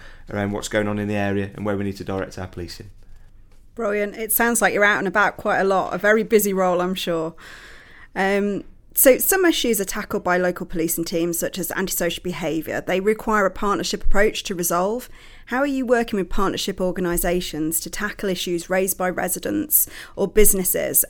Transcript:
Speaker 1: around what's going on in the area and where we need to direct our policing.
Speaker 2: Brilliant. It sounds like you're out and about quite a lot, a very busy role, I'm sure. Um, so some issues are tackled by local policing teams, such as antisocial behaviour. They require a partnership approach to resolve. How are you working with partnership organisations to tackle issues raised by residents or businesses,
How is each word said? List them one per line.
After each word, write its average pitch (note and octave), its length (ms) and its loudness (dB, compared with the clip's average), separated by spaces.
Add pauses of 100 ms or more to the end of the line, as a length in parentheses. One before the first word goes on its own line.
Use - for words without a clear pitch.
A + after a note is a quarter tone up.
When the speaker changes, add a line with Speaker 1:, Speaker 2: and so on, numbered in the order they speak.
(280)
Speaker 1:
around G2+ 220 -2
what's - 180 -6
going G#2+ 200 0
on G#2 100 -2
in G#2 80 -2
the G#2 80 -2
area G2+ 400 -2
and G2 100 -8
where G#2 120 -2
we G2 80 -4
need G2 120 -6
to - 80 -10
direct F#2+ 320 -6
our F#2 120 -10
policing. F2+ 420 -12 (840)
Speaker 2:
Brilliant. G#3 420 -2
It A3 160 -6
sounds A#3 300 2
like F#3+ 100 4
you're G3+ 120 4
out G3+ 160 4
and F#3+ 80 0
about F#3+ 280 2
quite G3 220 0
a F3+ 60 4
lot, F#3+ 300 2
a - 40 -2
very G#3+ 240 4
busy G#3 320 4
role, F3+ 260 2
I'm F3+ 140 -2
sure. E3 400 -4 (800)
Um, G3 500 0 (300)
so - 240 8
some F#4+ 260 2
issues B3 380 2
are - 20 -2
tackled G3+ 400 -6
by F3+ 140 2
local F3+ 260 0
policing E3+ 400 -2
teams, E3+ 340 -2
such E3 200 -4
as E3+ 140 -4
antisocial F3+ 500 -2
behaviour. D#3 580 -4
They F#3 200 -2
require G#3+ 440 2
a F#3 60 2
partnership G3 520 -2
approach G#3+ 420 6
to G3+ 100 -6
resolve. F3+ 560 -2 (380)
How B3 100 -2
are C#4+ 80 2
you C4 180 -2
working A#3 340 2
with F3+ 120 -2
partnership - 500 0
organisations F3 1000 -2
to E3+ 100 -10
tackle G#3 400 -6
issues F3 400 -4
raised F#3+ 260 0
by F#3 140 -2
residents - 760 -2 (300)
or - 100 0
businesses, F#3 840 4